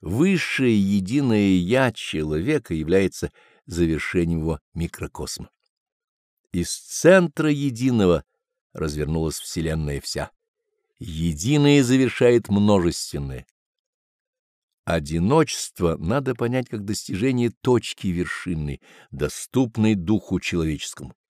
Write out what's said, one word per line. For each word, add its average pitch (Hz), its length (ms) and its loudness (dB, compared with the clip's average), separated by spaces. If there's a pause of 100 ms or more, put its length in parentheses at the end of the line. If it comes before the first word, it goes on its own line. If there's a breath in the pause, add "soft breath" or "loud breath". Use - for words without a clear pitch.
Высшее 127 760 2
единое 101 760 2
«я» 117 340 2
человека 80 800 -4
является 85 580 0 (360 soft breath)
завершением 82 720 0
его 80 200 -2 (140)
микрокосма. - 800 -8 (1000)
Из 87 240 -4
центра 165 720 2
единого 120 760 2 (500)
развернулась 78 640 -4
Вселенная 78 640 -4
вся. - 300 -8 (680)
Единое 120 840 2
завершает 123 680 4
множественное. 87 960 0 (1400)
Одиночество 85 1120 0
надо 131 380 -2
понять 123 340 -4
как 104 160 -10
достижение 117 640 -2
точки - 600 -2
вершинной, 82 720 -4 (280 soft breath)
доступной 110 840 0
духу 92 440 -2
человеческому. 78 760 -6 (140)